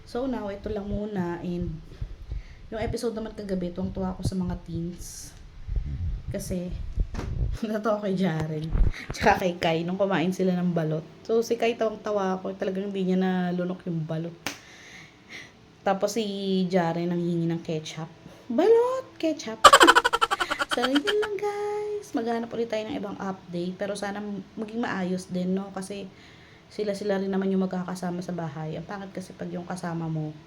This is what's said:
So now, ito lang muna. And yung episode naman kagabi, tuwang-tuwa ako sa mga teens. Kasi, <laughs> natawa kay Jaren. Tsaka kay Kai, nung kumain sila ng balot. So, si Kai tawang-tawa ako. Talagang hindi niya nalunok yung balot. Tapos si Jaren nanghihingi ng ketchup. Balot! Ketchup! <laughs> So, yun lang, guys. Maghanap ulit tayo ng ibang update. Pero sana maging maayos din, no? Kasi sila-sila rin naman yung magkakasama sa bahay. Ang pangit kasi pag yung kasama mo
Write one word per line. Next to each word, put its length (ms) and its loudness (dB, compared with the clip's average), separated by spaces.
So 240 -4
now, 240 -2
ito 160 -8
lang 180 -4
muna. 540 -2
And 320 -2
yung 140 -4
episode 340 -2
naman 160 -6
kagabi, 400 -4
tuwang-tuwa 400 -2
ako 160 -8
sa 80 -2
mga 320 -2
teens. 640 -8
Kasi, 400 -4
<laughs> 160 -4
natawa 320 2
kay 140 2
Jaren. 500 0
Tsaka 240 6
kay 160 2
Kai, 220 4
nung 80 0
kumain 400 4
sila 160 4
ng 240 2
balot. 300 0
So, 160 4
si 160 0
Kai 240 2
tawang-tawa 560 0
ako. 240 -6
Talagang 320 -2
hindi 160 0
niya 100 4
nalunok 720 0
yung 160 0
balot. 320 -4
Tapos 320 2
si 480 0
Jaren 480 2
nanghihingi 320 2
ng 160 0
ketchup. 480 -6
Balot! 560 6
Ketchup! 480 -2
<laughs> 60 12
So, 80 2
yun 160 4
lang, 400 0
guys. 720 -2
Maghanap 400 -2
ulit 160 -2
tayo 160 -2
ng 160 -6
ibang 160 -6
update. 640 -6
Pero 160 -2
sana 240 -4
maging 240 -4
maayos 480 -2
din, 240 0
no? 160 -4
Kasi 320 -8
sila-sila 480 0
rin 160 0
naman 160 2
yung 160 4
magkakasama 560 -2
sa 160 -4
bahay. 400 -4
Ang 80 -6
pangit 240 -10
kasi 240 -10
pag 160 -8
yung 160 -6
kasama 400 -4
mo 320 -2